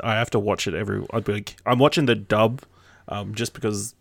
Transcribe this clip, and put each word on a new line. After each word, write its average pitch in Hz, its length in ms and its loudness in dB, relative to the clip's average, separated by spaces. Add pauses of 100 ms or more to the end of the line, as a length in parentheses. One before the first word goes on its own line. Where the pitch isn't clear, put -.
I 113 120 -2
have 113 160 0
to 117 80 2
watch 101 280 0
it 98 60 -2
every, 101 400 -4
I'd 113 120 -2
be 101 100 -2
like, 104 220 -10 (100)
I'm 123 120 4
watching 147 280 4
the 117 80 4
dub, 110 480 2 (460)
um, 101 260 -8
just 113 180 -6
because 107 480 -6